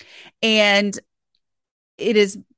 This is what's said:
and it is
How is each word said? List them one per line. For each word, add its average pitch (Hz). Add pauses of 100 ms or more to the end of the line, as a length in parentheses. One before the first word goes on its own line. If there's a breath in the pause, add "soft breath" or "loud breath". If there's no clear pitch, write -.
(420 loud breath)
and 208 (1000)
it 208
is 202 (200)